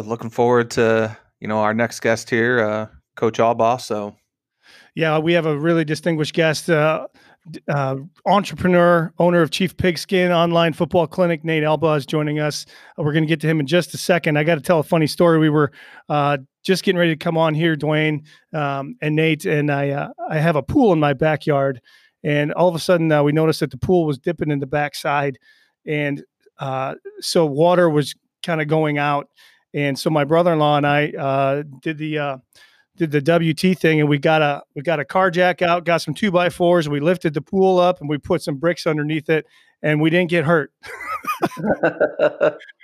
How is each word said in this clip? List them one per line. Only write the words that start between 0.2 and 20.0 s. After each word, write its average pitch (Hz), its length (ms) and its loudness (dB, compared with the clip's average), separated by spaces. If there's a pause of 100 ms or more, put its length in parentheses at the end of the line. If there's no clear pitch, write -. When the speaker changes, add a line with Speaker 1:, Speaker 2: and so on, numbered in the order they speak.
Speaker 1:
forward 120 420 2
to, 110 460 0 (220)
you 107 80 -10
know, 107 100 -2
our 107 160 0
next 117 240 -2
guest 113 320 -2
here, 120 300 2
uh, 107 260 -2 (300)
Coach 110 220 -2
Albaugh. 117 420 2
So. 104 340 -8 (800)
Speaker 2:
Yeah, 156 240 -2
we 165 140 0
have 165 140 0
a 151 120 -2
really 165 260 0
distinguished 151 500 -4
guest, 160 360 0
uh, 156 360 0 (420)
d-, 156 200 -16
uh, 135 280 -2 (300)
entrepreneur, 175 920 2
owner 175 220 4
of 156 100 2
Chief - 260 -2
Pigskin 180 560 0
Online 170 400 2
Football 170 340 0
Clinic, 170 380 -2
Nate 160 180 0
Albaugh 151 340 2
is 135 80 -4
joining 151 360 -2
us. 151 260 -4 (320)
Uh, 165 60 -4
we're 147 80 0
gonna 160 120 2
get 156 160 -2
to 156 60 -4
him 160 140 0
in 139 60 -2
just 160 280 0
a - 20 -10
second. 165 400 0
I 151 60 2
gotta 156 180 0
tell 165 200 2
a - 20 2
funny 160 240 0
story. 165 320 4
We 156 100 4
were, 147 220 2 (380)
uh, 143 300 0 (260)
just 185 180 0
getting 185 160 0
ready 170 140 2
to 147 40 -4
come 165 220 -4
on 160 160 2
here, 160 220 0
Dwayne, 151 500 -2 (260)
um, 139 480 -6
and 151 140 -2
Nate, 156 320 0
and 147 240 0
I, 143 200 -2
uh, 147 180 -6 (200)